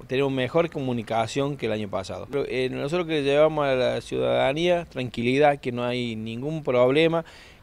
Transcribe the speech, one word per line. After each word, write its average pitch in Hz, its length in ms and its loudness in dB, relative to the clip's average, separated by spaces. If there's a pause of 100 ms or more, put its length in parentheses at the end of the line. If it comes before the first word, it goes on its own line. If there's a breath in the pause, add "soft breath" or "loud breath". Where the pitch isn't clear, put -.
tenemos 135 260 -2
mejor 135 360 0
comunicación 127 840 -2
que 135 120 -4
el 113 40 0
año 107 180 -4
pasado. 92 400 -8
Pero, 139 200 -2
eh, 127 200 -2
nosotros 139 380 -4
que 160 140 0
le - 20 -2
llevamos 147 420 4
a 135 100 2
la 120 260 0
ciudadanía 135 840 0
tranquilidad, 131 760 0
que 127 100 -4
no 120 140 -4
hay 123 320 -4
ningún 120 460 -8
problema, 143 600 4 (400 loud breath)